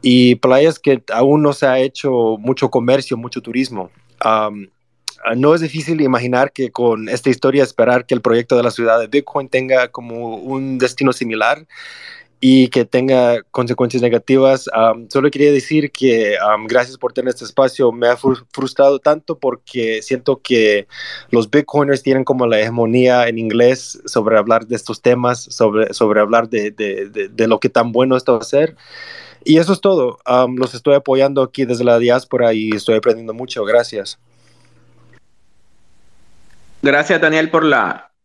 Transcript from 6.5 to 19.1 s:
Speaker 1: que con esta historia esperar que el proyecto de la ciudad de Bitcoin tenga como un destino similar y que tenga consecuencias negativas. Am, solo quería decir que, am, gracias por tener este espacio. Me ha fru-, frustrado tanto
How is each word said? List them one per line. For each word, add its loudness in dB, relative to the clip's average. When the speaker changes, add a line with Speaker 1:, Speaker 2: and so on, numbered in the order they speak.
Speaker 1:
que -6
con -2
esta -4
historia 2
esperar 0
que -2
el -4
proyecto 0
de 2
la 0
ciudad 0
de -8
Bitcoin -4
tenga 0
como -12
un -6
destino 0
similar -4
y 6
que 0
tenga 0
consecuencias -2
negativas. 2
Am, 0
solo 0
quería 2
decir -2
que, 0
am, -2
gracias -2
por -6
tener -4
este -10
espacio. 0
Me -2
ha 2
fru-, -2
frustrado 0
tanto -2